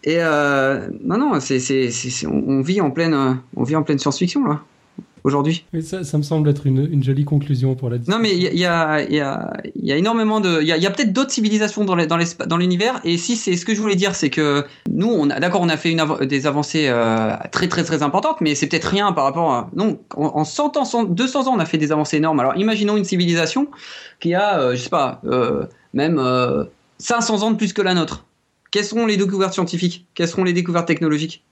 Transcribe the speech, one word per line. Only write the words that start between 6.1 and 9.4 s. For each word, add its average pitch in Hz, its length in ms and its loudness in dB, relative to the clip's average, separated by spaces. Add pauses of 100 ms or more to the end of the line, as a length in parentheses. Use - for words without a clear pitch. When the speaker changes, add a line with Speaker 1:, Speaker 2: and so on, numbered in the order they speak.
Speaker 2:
me 151 60 0
semble 151 260 0
être 143 160 -2
une, 135 260 2
une 139 120 0
jolie 135 220 0
conclusion 139 500 0
pour 127 140 -6
la 120 80 -4
discussion. 165 200 -2
Speaker 1:
Non, 233 60 0
mais 202 120 2
il 175 60 0
y 180 60 2
a, - 40 -2
il 165 80 0
y 180 60 2
a, 160 380 2
il - 120 0
y 151 40 4
a, - 340 -4 (220)